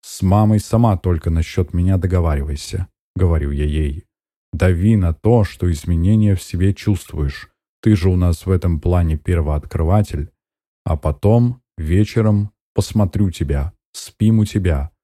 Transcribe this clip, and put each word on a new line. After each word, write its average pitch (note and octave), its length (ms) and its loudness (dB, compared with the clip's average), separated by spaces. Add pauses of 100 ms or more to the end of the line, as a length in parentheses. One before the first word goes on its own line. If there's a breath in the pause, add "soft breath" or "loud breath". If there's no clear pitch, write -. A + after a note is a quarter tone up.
С - 220 -12
мамой G#2 360 4
сама A2+ 380 0
только E2+ 340 -2
насчёт E2 440 -2
меня F2+ 240 0
договаривайся, E2 880 -2 (260)
говорю E2 360 0
я C#2+ 160 -2
ей. D2+ 380 -4 (480)
Дави F#2 440 2
на F2+ 160 2
то, A2 320 2
что - 260 -4
изменения F#2 640 2
в F2 80 -6
себе F#2 300 -2
чувствуешь. - 760 -4 (320)
Ты G#2+ 140 4
же F2+ 120 0
у F2+ 80 2
нас F2 300 0
в F#2 40 -2
этом E2+ 300 0
плане F2 360 0
первооткрыватель. D#2+ 1120 -2 (540)
А E2+ 120 -2
потом, A#2 680 0 (140)
вечером, G#2 760 0 (240)
посмотрю G2+ 560 0
тебя, C#2+ 420 -4 (200)
спим - 480 0
у G#2 40 2
тебя. E2+ 460 -2 (140)